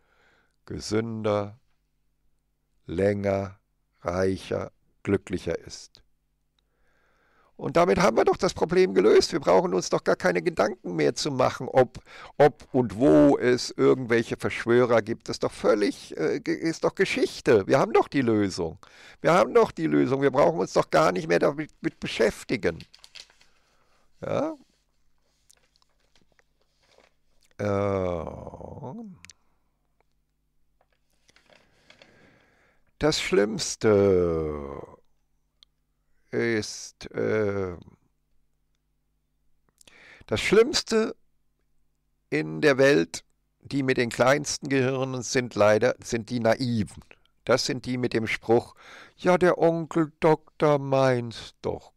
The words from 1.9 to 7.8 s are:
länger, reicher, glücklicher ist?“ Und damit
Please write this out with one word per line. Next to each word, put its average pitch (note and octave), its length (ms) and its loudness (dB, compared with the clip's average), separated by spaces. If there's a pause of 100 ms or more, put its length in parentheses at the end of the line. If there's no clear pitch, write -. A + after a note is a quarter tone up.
länger, G2 720 -2 (440)
reicher, F#2+ 720 -4 (300)
glücklicher F#2 560 -4
ist?“ - 460 -20 (1500)
Und - 200 -8
damit F3+ 240 4